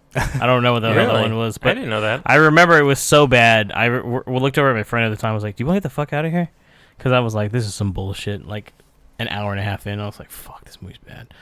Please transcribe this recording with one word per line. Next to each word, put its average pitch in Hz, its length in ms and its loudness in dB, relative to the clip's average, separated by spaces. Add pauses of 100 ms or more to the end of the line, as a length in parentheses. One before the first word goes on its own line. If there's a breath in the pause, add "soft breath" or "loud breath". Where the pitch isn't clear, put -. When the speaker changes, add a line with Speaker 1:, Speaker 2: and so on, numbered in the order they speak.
(140)
Speaker 1:
I 127 320 -4
don't 127 160 2
know 123 120 2
what 117 60 0
the 113 140 -2
hell 113 140 2
that 117 60 0
Speaker 2:
Really? 110 80 0
Speaker 1:
one 110 140 -2
was, 113 240 -6
Speaker 2:
I - 40 -14
Speaker 1:
but 131 100 0
Speaker 2:
didn't 247 160 -8
know 107 120 -2
that. 107 220 -2
Speaker 1:
I 131 120 4
remember 160 420 6
it 147 60 6
was 139 160 2
so 147 260 6
bad. 117 480 4
I 113 120 0
re-, 120 380 -4
we 127 140 -4
looked 131 180 0
over 139 140 4
at 120 60 0
my 107 80 -4
friend 117 200 -2
at 110 60 -2
the 107 100 -8
time. 113 120 -2
I - 20 -2
was 104 80 -4
like, 104 140 -8
"Do 120 60 -8
you 120 40 -4
wanna 180 120 0
get 202 40 -4
the 156 80 -8
fuck 151 220 -6
out 147 120 -4
of 165 80 -4
here?" 175 160 -2 (500 soft breath)
'Cause 127 140 0
I 127 80 4
was 113 140 -2
like, 104 180 -2
"This 117 140 -2
is 95 80 -10
some 101 180 -4
bullshit." 98 540 -8
Like, 104 260 -14 (460)
an 117 100 -6
hour 104 220 -6
and 98 100 -6
a - 20 -6
half 101 240 -8
in, 104 140 -8
I 104 60 -8
was 104 120 -14
like, - 120 -20
"Fuck, - 340 -20
this - 160 -20
movie's 90 160 -18 (100)
bad." - 220 -20 (140)